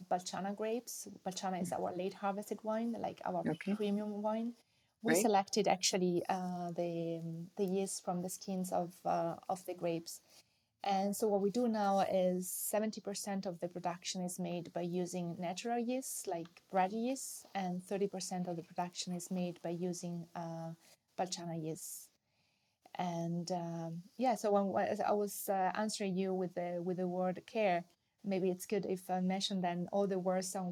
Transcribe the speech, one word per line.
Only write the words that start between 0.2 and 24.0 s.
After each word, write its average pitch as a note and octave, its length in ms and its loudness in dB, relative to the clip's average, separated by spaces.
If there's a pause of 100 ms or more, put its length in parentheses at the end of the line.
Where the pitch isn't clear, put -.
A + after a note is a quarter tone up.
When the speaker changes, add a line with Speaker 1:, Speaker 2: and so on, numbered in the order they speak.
Speaker 1:
grapes. A3 520 -4 (180)
Balciana F#3 360 -2
is F3 100 -2
our F#3 240 -2
late F#3 200 -2
harvested G3+ 480 -2
wine, A3+ 360 0
like, F#3+ 240 -4
our F3+ 240 0
Speaker 2:
Okay. E3 280 0
Speaker 1:
premium G#3 480 0
wine. A3+ 300 0 (500)
We F#3 100 4
Speaker 2:
Right. F3 80 6
Speaker 1:
selected G3+ 460 4
actually, F3+ 600 4
uh, F3+ 440 -2
the, E3+ 500 -2 (340)
the G#3 100 2
yeast F#3+ 380 0
from F3+ 200 0
the F#3 60 -4
skins F#3 420 -4
of, F3+ 220 0 (120)
uh, E3+ 300 2 (120)
of F#3 180 -2
the F3+ 100 -6
grapes. E3+ 460 -2 (640)
And G3 300 2
so A3 140 2
what G3+ 100 4
we G3+ 100 4
do A#3+ 200 2
now G3 320 4
is F#3 480 4
seventy G#3+ 500 0
percent G3 460 -4
of F3 160 -4
the F3 80 -2
production F3 520 -4
is F3+ 160 -4
made F3 360 -4
by E3+ 80 -2
using F3 580 -2
natural F#3 400 -2
yeasts, B3+ 480 -2
like E3+ 340 -6 (100)
bread F#3+ 200 4
yeast, A#3+ 540 -4 (100)
and F3+ 260 -2
thirty G3 260 0
percent F#3 420 -4
of E3+ 80 -4
the D#3+ 60 -6
production F3 520 -6
is F3 160 -8
made F3+ 300 -2
by E3+ 80 -4
using, F3 640 -4
uh, E3 380 -6 (440)
Balciana F3+ 380 -2
yeast. D#3 540 -6 (840)
And, E3+ 560 -2
um, E3+ 520 -4 (140)